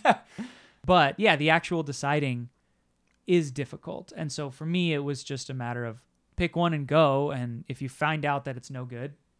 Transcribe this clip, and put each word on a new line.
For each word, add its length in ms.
<laughs> 40
But, 340
yeah, 160
the 140
actual 320
deciding 680
is 240
difficult. 680
And 160
so 160
for 160
me, 300
it 100
was 180
just 280
a 40
matter 300
of 180
pick 200
one 160
and 140
go, 460
and 360
if 140
you 80
find 340
out 220
that 100
it's 140
no 160
good, 260